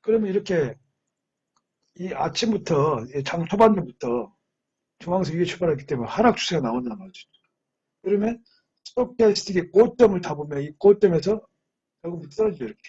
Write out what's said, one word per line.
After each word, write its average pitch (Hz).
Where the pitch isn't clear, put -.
그러면 214
이렇게 175
이 180
아침부터, 151
이 135
장 170
초반부터 180
중앙선 170
위에 170
출발했기 160
때문에 120
하락 -
추세가 160
나온다는 120
거죠. 95
그러면 208
스톡캐스틱의 202
고점을 220
잡으면 147
이 151
고점에서 202
결국 165
떨어지죠. 202
이렇게. 107